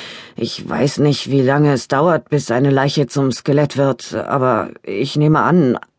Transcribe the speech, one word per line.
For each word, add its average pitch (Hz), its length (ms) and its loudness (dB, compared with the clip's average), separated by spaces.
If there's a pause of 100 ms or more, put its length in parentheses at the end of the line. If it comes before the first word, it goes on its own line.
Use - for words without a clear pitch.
(380)
Ich - 300 -8
weiß - 320 -2
nicht, 143 300 0
wie 135 120 2
lange 143 320 2
es 123 160 -4
dauert, 156 400 0
bis 143 220 -2
eine 135 200 2
Leiche 135 360 0
zum 135 260 -2
Skelett 143 420 0
wird, 135 400 -2
aber 127 560 -2 (100)
ich 123 360 -4
nehme 151 240 4
an, 135 360 2 (220)